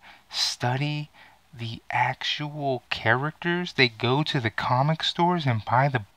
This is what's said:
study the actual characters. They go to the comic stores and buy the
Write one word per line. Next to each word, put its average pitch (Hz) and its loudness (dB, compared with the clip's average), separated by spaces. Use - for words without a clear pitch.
study 147 -4
the 117 -12
actual 135 -2
characters. 156 0
They 131 4
go 123 2
to - -2
the 113 0
comic 139 0
stores 175 0
and 113 0
buy 131 2
the 123 -2